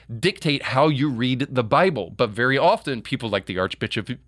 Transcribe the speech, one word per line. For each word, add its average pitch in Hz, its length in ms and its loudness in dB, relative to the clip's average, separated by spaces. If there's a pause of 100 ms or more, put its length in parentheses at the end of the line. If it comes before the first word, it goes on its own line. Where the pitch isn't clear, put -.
(200)
dictate 151 440 0
how 135 240 2
you 147 200 0
read 127 420 -2
the 127 140 0
Bible. 131 500 2
But 120 160 0
very 123 280 0
often, 151 420 2
people 120 300 -6
like 101 160 0
the 92 120 -4
Archbishop 98 520 -2 (180)